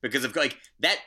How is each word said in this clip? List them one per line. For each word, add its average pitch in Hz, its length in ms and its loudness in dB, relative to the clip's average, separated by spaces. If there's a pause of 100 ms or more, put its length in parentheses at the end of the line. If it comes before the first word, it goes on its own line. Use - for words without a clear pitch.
Because 127 220 0
of, 110 100 -2
like, 147 220 0 (240)
that, 180 260 2